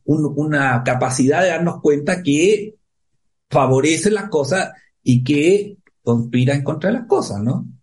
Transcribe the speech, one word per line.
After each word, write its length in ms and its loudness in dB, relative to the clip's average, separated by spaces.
un-, 320 0
una 480 0
capacidad 580 0
de 80 2
darnos 320 -2
cuenta 400 0
que 540 0
favorece 640 2
las 180 -4
cosas 420 -2
y 200 2
que 540 0
conspira 500 0
en 100 -4
contra 280 -4
de 80 -2
las 80 -12
cosas, 340 -2
¿no? 240 -4